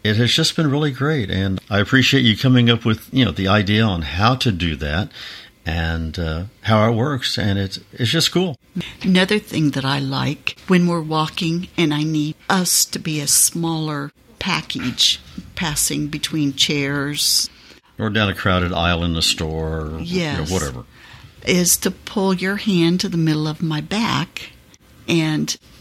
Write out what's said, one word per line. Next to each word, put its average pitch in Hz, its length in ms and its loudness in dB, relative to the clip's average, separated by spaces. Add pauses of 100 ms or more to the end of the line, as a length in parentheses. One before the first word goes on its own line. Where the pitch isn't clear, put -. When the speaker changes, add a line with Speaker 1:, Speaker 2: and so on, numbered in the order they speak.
Speaker 1:
it 104 140 2
has 117 160 2
just - 240 0
been 160 120 2
really 147 220 0
great. 139 400 -2
And 95 300 0 (100)
I 101 80 2
appreciate 131 440 4
you 110 140 4
coming 123 320 4
up 117 160 2
with, 110 300 0
you 131 100 4
know, 101 60 2
the 95 160 -2
idea 104 380 4
on 92 180 0
how 92 320 2
to 131 160 0
do 85 240 -2
that 76 380 -4 (520)
and, 82 540 -2
uh, 82 260 -4 (180)
how 107 280 4
it 117 60 0
works. 127 420 -2
And 98 180 0
it's, 98 220 -4 (140)
it's 117 180 -2
just 160 220 0
cool. 175 240 0 (460)
Speaker 2:
Another 190 360 4
thing 156 320 0
that 135 140 -4
I 139 160 -2
like, 135 560 -4 (100)
when 180 220 4
we're 170 120 0
walking 160 760 -2
and 156 180 2
I 147 80 0
need 156 320 -2 (160)
us 180 360 2
to - 120 -10
be 156 220 -4
a 147 80 -4
smaller 156 840 -2 (300)
package - 800 -2 (340)
passing 147 540 -2
between 151 440 -2
chairs. 143 960 -2 (500)
Speaker 1:
Or 107 120 -2
down 104 180 2
a 95 60 0
crowded 90 400 0
aisle 85 300 2
in 85 100 0
the 82 80 0
store. 80 640 -2
Or, 80 140 -8
Speaker 2:
Yes. 170 380 -4
Speaker 1:
you 78 60 -2
know, 76 160 -2
whatever. 62 240 -6 (600)
Speaker 2:
Is 175 320 2
to 190 120 -2
pull 190 440 -2
your 190 220 -2
hand 180 440 2
to 202 80 -2
the 180 80 -4
middle 156 320 2
of 151 140 -6
my 156 180 -2
back. 170 680 -4 (580)
And, 156 480 0 (240)